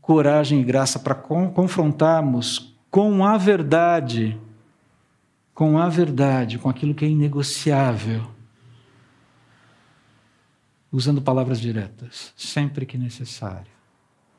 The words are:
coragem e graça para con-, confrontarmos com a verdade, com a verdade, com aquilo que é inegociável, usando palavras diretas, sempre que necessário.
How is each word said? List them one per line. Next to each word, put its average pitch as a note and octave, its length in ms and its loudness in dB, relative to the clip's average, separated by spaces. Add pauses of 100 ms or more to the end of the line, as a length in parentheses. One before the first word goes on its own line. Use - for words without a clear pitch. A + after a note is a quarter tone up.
coragem D3 600 4
e - 20 2
graça C3 340 0
para - 160 -2
con-, F3 360 -4
confrontarmos D#3 1200 0 (160)
com G3 340 4
a G#3+ 140 4
verdade, D#3+ 960 2 (1160)
com D#3 240 4
a E3+ 100 2
verdade, C3+ 720 0
com C3+ 100 -2
aquilo D3 240 -2
que C#3+ 120 -4
é D3+ 40 0
inegociável, C#3 1200 -2 (2500)
usando C3+ 320 0
palavras C3 380 0
diretas, A2 760 -10
sempre C#3+ 480 -6
que C3 140 -10
necessário. A2 720 -10 (680)